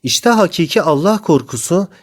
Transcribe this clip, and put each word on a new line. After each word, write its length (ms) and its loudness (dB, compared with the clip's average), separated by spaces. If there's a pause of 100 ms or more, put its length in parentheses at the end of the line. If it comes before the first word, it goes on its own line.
İşte 260 -2
hakiki 520 0
Allah 400 0
korkusu 640 -2 (160)